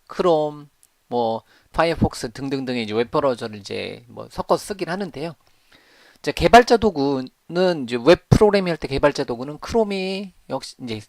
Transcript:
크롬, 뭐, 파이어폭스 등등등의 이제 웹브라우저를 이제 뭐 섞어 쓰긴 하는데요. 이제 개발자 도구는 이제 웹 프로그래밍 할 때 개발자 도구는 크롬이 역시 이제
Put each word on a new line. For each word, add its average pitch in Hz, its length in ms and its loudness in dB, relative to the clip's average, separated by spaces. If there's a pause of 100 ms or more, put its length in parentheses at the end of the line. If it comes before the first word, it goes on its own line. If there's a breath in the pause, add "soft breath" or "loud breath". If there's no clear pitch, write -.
크롬, 151 600 0 (380)
뭐, 113 360 -2 (280 soft breath)
파이어폭스 160 600 -2
등등등의 131 520 -6
이제 104 100 -6
웹브라우저를 120 680 -2
이제 101 480 -10
뭐 110 240 -16
섞어 185 260 0
쓰긴 185 320 -8
하는데요. 170 460 -8 (840 soft breath)
이제 - 120 -4
개발자 233 460 6
도구는 160 1040 -2
이제 120 200 -2
웹 170 260 6
프로그래밍 202 420 4
할 160 60 -4
때 - 100 -10
개발자 139 380 0
도구는 131 340 -8
크롬이 196 720 -2 (160)
역시 131 320 -8
이제 113 280 -8